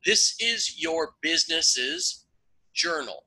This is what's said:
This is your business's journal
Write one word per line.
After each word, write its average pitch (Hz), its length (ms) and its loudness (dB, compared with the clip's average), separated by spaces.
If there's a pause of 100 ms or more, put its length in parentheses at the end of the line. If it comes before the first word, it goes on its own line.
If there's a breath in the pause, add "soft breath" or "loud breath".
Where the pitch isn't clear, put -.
This 214 340 4
is 220 420 -2
your 160 300 0 (100)
business's 160 1040 0 (480)
journal 139 540 -4